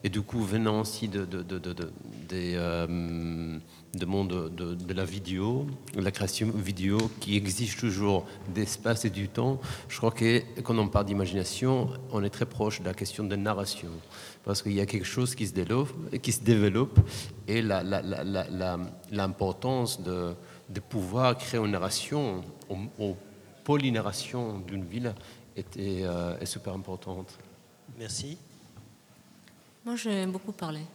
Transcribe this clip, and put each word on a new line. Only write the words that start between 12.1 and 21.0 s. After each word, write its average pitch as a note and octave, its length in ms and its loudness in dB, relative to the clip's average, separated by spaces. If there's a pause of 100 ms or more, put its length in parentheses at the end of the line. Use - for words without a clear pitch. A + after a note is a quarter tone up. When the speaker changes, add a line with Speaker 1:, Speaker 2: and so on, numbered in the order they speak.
Speaker 1:
on G#2 120 2
est G#2 80 2
très - 160 -2
proche G#2+ 340 0
de F#2 40 -4
la F#2 100 -2
question - 280 -4
de G#2 120 0
narration. G2+ 540 -2 (540)
Parce G2+ 200 0
qu'il G#2 100 0
y G2 80 4
a G2+ 60 4
quelque G2 180 0
chose B2 300 0
qui A2 100 -2
se F#2+ 80 -4
développe, A2 380 2 (280)
qui F3 120 0
se - 100 0
développe, G#2 580 8 (480)
et A2 140 2
la, G2 220 2
la, F#2+ 180 0
la, F2+ 220 -2
la, F#2+ 260 0
la, F2+ 300 0 (320)
l'importance G2+ 880 0
de, F2 320 -2 (340)
de F#2 120 -4
pouvoir A#2 580 2